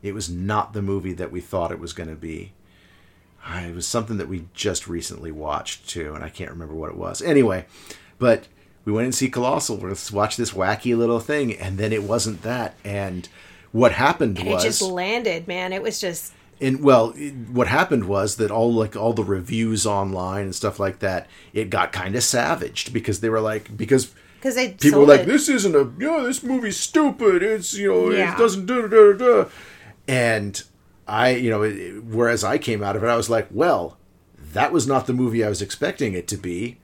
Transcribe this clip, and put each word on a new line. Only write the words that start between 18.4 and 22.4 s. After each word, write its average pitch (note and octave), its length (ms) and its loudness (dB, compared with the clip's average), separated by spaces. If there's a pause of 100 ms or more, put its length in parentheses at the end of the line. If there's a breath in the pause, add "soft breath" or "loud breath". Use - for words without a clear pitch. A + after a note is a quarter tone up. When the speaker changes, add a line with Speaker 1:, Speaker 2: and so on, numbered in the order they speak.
Speaker 1:
all, A2+ 240 2
like, A2 220 0
all A2 160 0
the G#2+ 140 0
reviews G#2+ 600 -2
online G2 580 -2
and F#2+ 120 -8
stuff G2+ 240 -4
like G2 200 -4
that, F#2 280 -4 (240 loud breath)
it G#2 180 -4
got F2+ 220 -2
kinda G2 300 -4
savaged A#2+ 720 -2